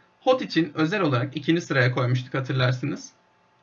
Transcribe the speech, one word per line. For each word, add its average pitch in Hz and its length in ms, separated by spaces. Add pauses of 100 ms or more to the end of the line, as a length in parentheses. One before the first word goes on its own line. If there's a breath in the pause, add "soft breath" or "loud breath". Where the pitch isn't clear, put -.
(200 soft breath)
Hot 254 220
için 170 320
özel 160 260
olarak 127 360
ikinci 165 240
sıraya 123 320
koymuştuk 123 420
hatırlarsınız. 131 800 (500)